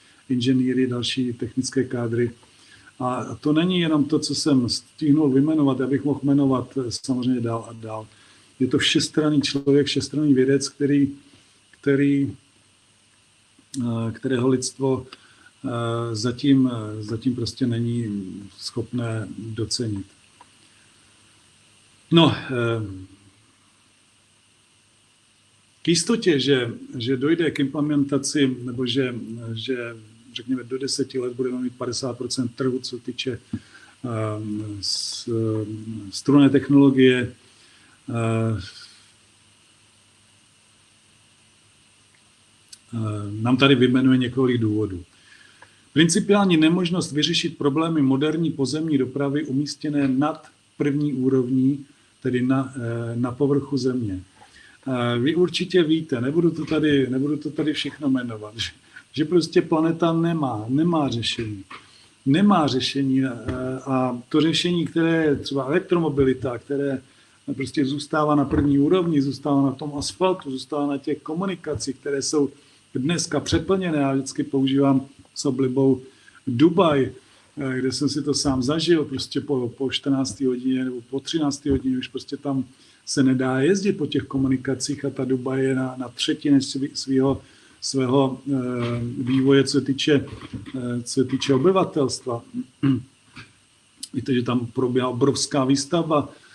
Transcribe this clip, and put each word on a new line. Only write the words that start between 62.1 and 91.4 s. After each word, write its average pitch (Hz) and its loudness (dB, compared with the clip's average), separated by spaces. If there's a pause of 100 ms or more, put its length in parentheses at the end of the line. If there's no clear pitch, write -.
Nemá 170 4
řešení, 131 0
eh, 131 -2 (560)
a 127 0 (120)
to 156 2
řešení, 165 0
které 165 2
je 147 4
třeba 139 -4
elektromobilita, 139 2
které 139 -4 (540)
prostě 135 -2
zůstává 147 0
na 143 4
první 143 2
úrovni, 165 2
zůstává 139 0
na 135 2
tom 147 -8
asfaltu, 175 -2
zůstává 143 -4
na 143 -2
těch 147 -6
komunikacích, 160 -6
které 139 -4
jsou 151 0 (460)
dneska 143 -2
přeplněné. 170 0
Já 139 2
vždycky 135 -4
používám 135 2 (300)
s - -6
oblibou 131 2 (460)
Dubaj, 147 4 (460)
eh, 131 -4
kde 127 0
jsem 139 -2
si 147 -2
to 151 0
sám 131 0
zažil, 156 2
prostě 135 -6
po, 127 -2
po 135 -2
čtrnácté 135 -2
hodině 127 0
nebo 127 -6
po 139 -6
třinácté 143 -2
hodině 131 0
už 123 -6
prostě 131 -10
tam 135 -4 (400)
se - 0
nedá 131 2
jezdit 190 2
po 147 -4
těch - -2
komunikacích 135 -2
a 143 -2
ta 135 -4
Dubaj 131 -2
je 135 0
na, 131 -4
na 123 -8
třetině 147 2
svý-, 139 -4
svýho, 135 0 (400)
svého, 131 0
eh, 143 -2 (640)
vývoje, 135 4
co 135 2
týče, 139 2 (500)
eh, 123 -4
co 131 0
týče 131 0